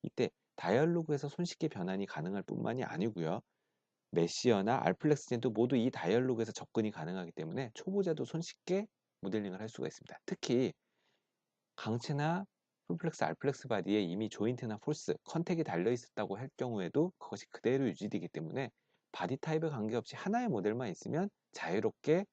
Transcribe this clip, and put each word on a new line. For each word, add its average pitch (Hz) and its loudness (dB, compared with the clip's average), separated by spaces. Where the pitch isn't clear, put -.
이때 - 0
다이얼로그에서 151 2
손쉽게 170 -2
변환이 98 -2
가능할 95 -4
뿐만이 117 -2
아니고요. 90 -2
메시어나 104 4
알플렉스젠도 123 2
모두 120 4
이 120 4
다이얼로그에서 113 2
접근이 - -2
가능하기 90 -6
때문에 120 -4
초보자도 185 0
손쉽게 180 -2
모델링을 98 -2
할 110 -6
수가 - -6
있습니다. - -12
특히 123 0
강체나 147 -2
풀플렉스, 165 -2
알플렉스 127 -2
바디에 101 2
이미 98 0
조인트나 113 -2
폴스, - -2
컨택이 165 0
달려 92 2
있었다고 107 -4
할 131 -6
경우에도 123 0
그것이 - -10
그대로 131 2
유지되기 92 -2
때문에 120 -6
바디 175 -4
타입에 160 -2
관계없이 113 -4
하나의 233 -2
모델만 110 2
있으면 156 -2
자유롭게 151 2